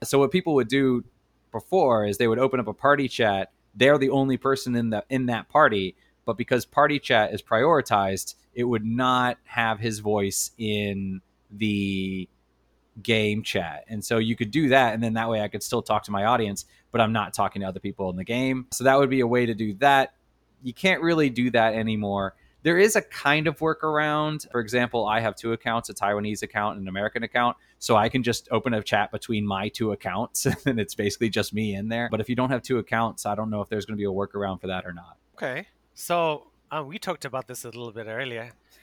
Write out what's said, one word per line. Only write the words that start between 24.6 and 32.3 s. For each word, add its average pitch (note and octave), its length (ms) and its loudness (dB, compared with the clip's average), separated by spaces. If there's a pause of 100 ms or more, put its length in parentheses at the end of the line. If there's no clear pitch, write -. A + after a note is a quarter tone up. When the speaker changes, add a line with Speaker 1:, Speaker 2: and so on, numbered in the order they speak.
Speaker 1:
I A2 140 2
have A2 160 -2
two A#2 180 -4
accounts, A#2 360 -4
a G#2 40 -14
Taiwanese G#2 480 -2
account G#2 360 -4
and G2 80 -10
an - 20 -8
American G2+ 340 -4
account. A#2+ 360 0 (200)
So - 180 2
I G#2+ 140 6
can B2+ 140 0
just A2+ 260 -2
open A#2 240 0
a G#2+ 80 0
chat G#2 300 0
between G#2+ 340 -4
my G2+ 240 -4
two A2 220 -2
accounts, G2+ 540 -6
<laughs> A#2+ 200 -2
and B2 140 0
it's G2+ 160 -6
basically G#2+ 340 0
just G#2 240 -2
me G#2 220 -2
in G#2 140 -6
there. A#2 200 -4
But A2 120 -2
if A2+ 80 -6
you B2 60 -2